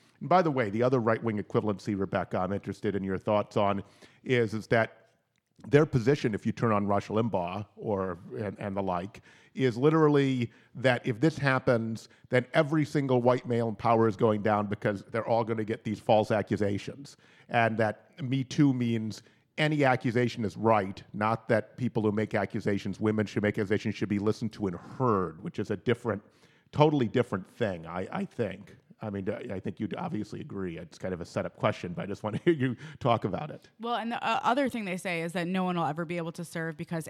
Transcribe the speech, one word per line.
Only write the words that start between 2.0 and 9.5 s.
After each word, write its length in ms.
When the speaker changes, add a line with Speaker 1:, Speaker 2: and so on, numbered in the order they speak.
Speaker 1:
I'm 140
interested 440
in 80
your 140
thoughts 380
on, 260
is, 300
is 140
that 400
their 160
position, 480
if 140
you 60
turn 200
on 140
Rush 220
Limbaugh 580
or, 420
and, 200
and 160
the 80
like, 380